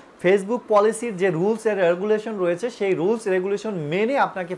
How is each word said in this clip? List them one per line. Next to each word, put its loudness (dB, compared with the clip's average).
Facebook 2
পলিসির 2
যে 2
rules 0
and 0
রেগুলেশন 0
রয়েছে -2
সেই -2
রুলস 0
রেগুলেশন -2
মেনে -2
আপনাকে -2